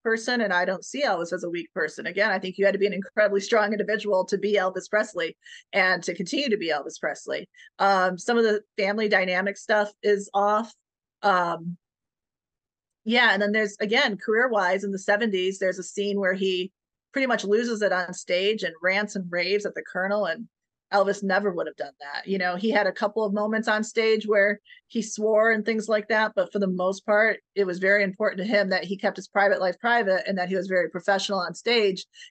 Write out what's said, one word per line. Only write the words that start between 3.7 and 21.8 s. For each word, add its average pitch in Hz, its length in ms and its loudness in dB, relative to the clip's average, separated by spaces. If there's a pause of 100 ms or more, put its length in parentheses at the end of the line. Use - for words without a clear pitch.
individual 208 540 0
to 202 120 -2
be 202 160 0
Elvis 185 340 0
Presley 180 480 -2 (360)
and 185 320 2
to 175 100 -4
continue 208 340 -4
to 208 80 0
be 165 140 -2
Elvis 147 300 -4
Presley. 147 480 -6 (320)
Um, 185 380 4
some 233 200 0
of 233 60 6
the 214 180 2 (140)
family 208 320 0
dynamic 190 480 0
stuff 208 340 0 (100)
is 202 320 0
off. 208 400 0 (500)
Um, 175 540 0 (1300)
yeah, 226 280 4
and 202 100 2
then 208 80 0
there's, 214 300 0
again, 220 360 0
career-wise, 208 680 0
in 202 80 -4
the 190 80 -6
seventies, 196 580 0
there's 185 220 -2
a - 20 -8
scene 202 380 -4
where 190 140 0
he 190 360 -2 (420)
pretty 269 140 -2
much 233 160 0
loses 214 400 0
it 185 100 2
on 180 220 -4
stage 196 480 -2
and 165 180 -6
rants 196 360 0
and 185 120 -6
raves 185 380 -2
at - 80 -6
the 156 80 -8 (100)
Colonel, 196 340 -2
and 160 200 -6 (460)
Elvis 196 300 2
never 196 300 0
would 160 160 -4
have - 80 -16
done 143 240 -10